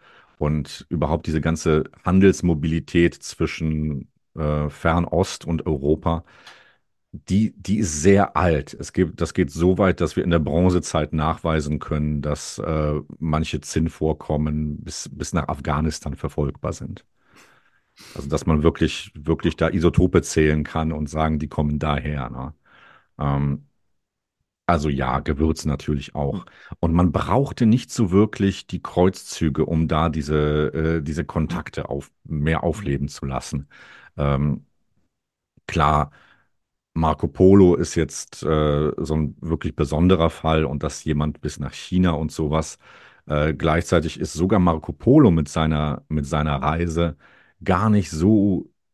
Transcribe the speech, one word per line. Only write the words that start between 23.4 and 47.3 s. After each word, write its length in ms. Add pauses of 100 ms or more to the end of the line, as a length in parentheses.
also 220
ja, 320
Gewürze 480
natürlich 460
auch. 320 (340)
Und 140
man 180
brauchte 540
nicht 240
so 200
wirklich 560
die 160
Kreuzzüge, 840
um 220
da 200
diese, 920
äh, 40
diese 220
Kontakte 640
auf-, 240 (120)
mehr 400
aufleben 440
zu 180
lassen. 420 (480)
Ähm, 500 (1000)
klar, 440 (840)
Marco 340
Polo 480
ist 200
jetzt, 480
äh, 540
so 180
ein 240
wirklich 360
besonderer 540
Fall 360
und 160
dass 220
jemand 380
bis 180
nach 140
China 380
und 200
sowas. 460 (480)
Äh, 280
gleichzeitig 680
ist 140
sogar 260
Marco 320
Polo 400
mit 160
seiner, 600
mit 180
seiner 360
Reise 540 (480)